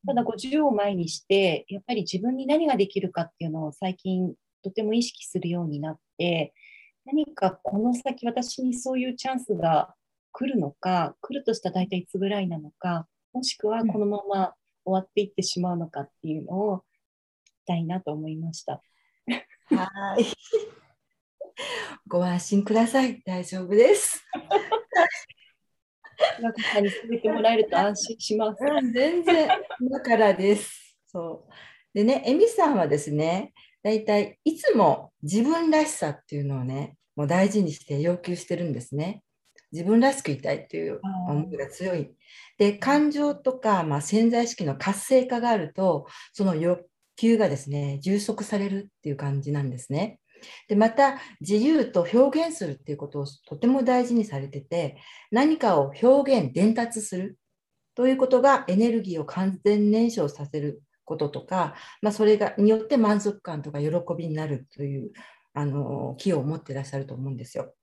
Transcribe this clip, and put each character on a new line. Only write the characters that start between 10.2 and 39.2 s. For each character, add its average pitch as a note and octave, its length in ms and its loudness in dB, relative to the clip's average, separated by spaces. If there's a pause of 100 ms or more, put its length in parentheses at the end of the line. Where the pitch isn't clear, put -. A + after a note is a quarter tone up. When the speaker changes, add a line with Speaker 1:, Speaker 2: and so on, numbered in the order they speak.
Speaker 1:
来 C4 200 -6
る A#3+ 80 0
の C#3+ 120 -4
か、 F3+ 500 -2
来 C#4 180 -8
る C4+ 40 -14
と A3+ 100 0
し A#3 60 -6
た - 100 -4
ら - 60 -8
大 F#3 140 0
体 F#3 80 -4
い F3 80 -6
つ - 120 -10
ぐ G3 120 -2
ら G3+ 100 -2
い F#3 80 -4
な E3 120 -6
の D3+ 120 -16
か、 E3+ 360 -6 (260)
も B3+ 100 -6
し - 120 -6
く - 120 -4
は A3+ 160 0
こ G#3+ 160 0
の G#3 60 2
ま G3+ 200 -2
ま F#3+ 280 -2 (320)
終 F#3+ 160 0
わ - 0 -
っ F#3+ 120 -14
て G#3 80 0
い G3+ 40 0
っ G3+ 80 -18
て F#3+ 100 -4
し - 160 -6
ま F3+ 140 -2
う F3 40 -4
の E3+ 100 -6
か C#3+ 140 -10
っ C#3 80 -12 (120)
て D#3+ 80 -10
い D#3 100 -4
う - 60 -12
の E3 80 -10
を G3 240 -2
聞 F#3+ 40 -10
き - 40 -20 (800)
た F3 80 0
い E3 80 -2
な F3 160 -4
と D3+ 140 -8
思 D#3 160 -8
い D#3 80 -8
ま E3 160 -8
し - 100 -14
た。 - 180 -8 (880)
Speaker 2:
は G3 480 -2
い。 A#3+ 80 2
<laughs> - 540 -6 (1300)
ご F3+ 160 0
安 F3+ 160 0
心 G3+ 240 2
く G#3 100 -2
だ A3+ 140 4
さ C4 180 2
い。 A#3 200 -6
大 F3+ 180 -6
丈 F#3 200 -8
夫 F#3 120 0
で B3 200 8
す。 - 280 -4 (2250)
Speaker 1:
岩 A#3 140 -2
子 A3+ 80 -8
さ G#3 180 0
ん G3+ 40 2
に G3+ 60 2
進 A3+ 200 -10
め A#3 80 -2
て G#3+ 140 0
も G#3+ 100 -2
ら A3+ 120 4
え A3+ 40 2
る G#3+ 120 2
と E3+ 80 0
安 G3+ 180 2
心 A3+ 240 -8
し - 160 -2
ま G#3+ 200 0
す。 A#3+ 80 -10
Speaker 2:
う C#4+ 180 2
ん、 A#3+ 120 -2
全 D#4+ 300 2
然。 E4 260 4 (300)
今 B3+ 220 -2
か A#3 160 2
ら G#3 160 6
で F#3+ 220 4
す。 - 400 -14 (120)
そ E3 420 -10
う。 - 40 -20 (400)
で G#3 100 2
ね、 B3+ 220 4
エ B3 80 2
ミ G4 140 6
さ F4+ 240 2
ん B3 60 2
は E3 100 2
で D3+ 100 2
す D3 140 -4
ね、 E3 420 0 (300)
大 G#3+ 200 0
体 G#3 400 0
い D#4+ 120 0
つ C5 200 2
も E3+ 460 2
自 F#3 220 0
分 E4 260 2
ら D#4 160 4
し D4+ 60 -8
さ - 180 -4
っ - 160 -10
て - 100 -12
い D3 60 -4
う C#3 40 -4
の C3+ 160 -4
を - 20 -4
ね、 C3+ 320 -6 (200)
も D3 100 -2
う - 20 -2
大 F#3+ 220 4
事 G#3 140 2
に D#3 80 -2
し - 140 -14
て C#3+ 160 -4
要 F3 160 0
求 F3 180 -6
し - 100 -14
て F3+ 100 -4
る F3 100 -6
ん D3+ 80 -4
で B2 80 -6
す C3+ 140 -12
ね。 F3 280 -6 (480)